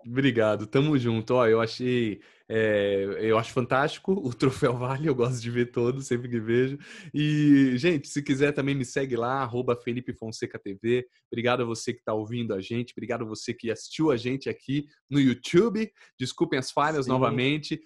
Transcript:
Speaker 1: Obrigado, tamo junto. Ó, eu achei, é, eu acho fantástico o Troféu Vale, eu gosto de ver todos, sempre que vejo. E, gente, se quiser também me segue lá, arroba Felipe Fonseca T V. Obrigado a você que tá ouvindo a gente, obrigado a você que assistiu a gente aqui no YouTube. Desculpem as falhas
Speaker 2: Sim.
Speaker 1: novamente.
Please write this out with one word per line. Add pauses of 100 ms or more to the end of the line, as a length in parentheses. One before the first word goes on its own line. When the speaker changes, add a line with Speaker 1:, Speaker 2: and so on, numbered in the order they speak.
Speaker 1:
Obrigado,
tamo
junto.
Ó,
eu
achei, (280)
é, (160)
eu
acho
fantástico
o
Troféu
Vale,
eu
gosto
de
ver
todos,
sempre
que
vejo. (360)
E,
gente,
se
quiser
também
me
segue
lá,
arroba
Felipe
Fonseca
T
V. (240)
Obrigado
a
você
que
tá
ouvindo
a
gente,
obrigado
a
você
que
assistiu
a
gente
aqui (220)
no
YouTube. (420)
Desculpem
as
falhas
Speaker 2:
Sim.
Speaker 1:
novamente.